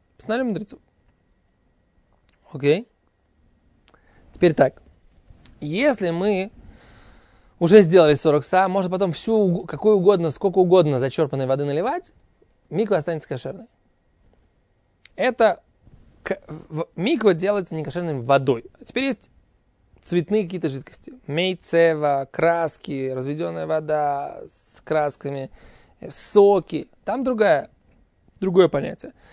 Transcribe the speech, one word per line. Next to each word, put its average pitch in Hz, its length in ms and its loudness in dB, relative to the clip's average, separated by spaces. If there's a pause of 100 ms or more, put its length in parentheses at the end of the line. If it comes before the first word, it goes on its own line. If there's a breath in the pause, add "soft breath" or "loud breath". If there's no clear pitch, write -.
(180)
Постановили 247 300 -4
мудрецу. - 320 -8 (1700)
Окей. 147 360 0 (1500 soft breath)
Теперь 175 200 2
так. - 280 0 (800)
Если 196 520 -2
мы 190 400 -2 (1080 soft breath)
уже 190 240 8
сделали 160 320 6
сорок 147 280 2
са, 190 240 2
можно 185 220 -2
потом 185 240 -2
всю - 220 -4
уг-, 190 340 0
какую 208 280 2
угодно, 175 340 2
сколько 185 260 -4
угодно 170 420 4
зачёрпанной 135 460 -2
воды 135 200 -2
наливать, 202 460 -4 (600)
миква 202 260 0
останется 156 300 -6
кошерной. 139 400 -10 (1500)
Это 226 460 0 (640)
к-, - 240 -6
в-, 160 480 -10
миква 220 400 2
делается 185 400 -4
некошерной 160 460 -6
водой. 131 440 0 (140)
А - 60 -20
теперь 262 200 -4
есть 262 240 -6 (720)
цветные 180 420 -2
какие-то 170 260 -6
жидкости. - 440 -14 (140)
Мейцева, 156 1040 0
краски, 156 800 -2
разведённая 156 560 -6
вода 151 800 -4
с - 340 -20
красками, 143 720 -4 (480 soft breath)
э, - 100 -16
соки. 196 800 2 (180)
Там 247 180 -4
другая, 208 460 0 (720)
другое 185 300 4
понятие. - 440 -8 (200 soft breath)